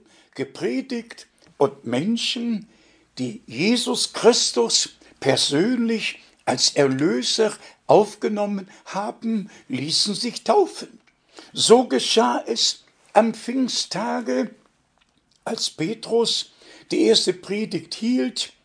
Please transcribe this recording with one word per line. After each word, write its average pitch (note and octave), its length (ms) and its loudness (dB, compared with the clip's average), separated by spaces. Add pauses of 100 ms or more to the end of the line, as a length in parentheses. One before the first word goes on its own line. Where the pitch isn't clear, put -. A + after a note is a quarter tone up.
(340)
gepredigt A#3 960 -6 (300)
und - 280 0
Menschen, A3 840 -2 (480)
die B2 300 -8
Jesus A3+ 640 0
Christus - 840 2 (240)
persönlich A3 1000 0 (260)
als - 300 0
Erlöser D#3+ 760 2 (340)
aufgenommen G3+ 840 0 (160)
haben, A3 640 -6 (180)
ließen E3 480 -2
sich - 300 -8
taufen. - 560 0 (500)
So A#3 340 6
geschah A#3+ 600 2
es - 380 -2 (260)
am A3 220 4
Pfingsttage, A#3+ 1200 -4 (880)
als - 260 -6
Petrus A3 840 -2 (380)
die - 100 0
erste G3 320 4
Predigt G3 600 -6
hielt B3+ 600 -2 (120)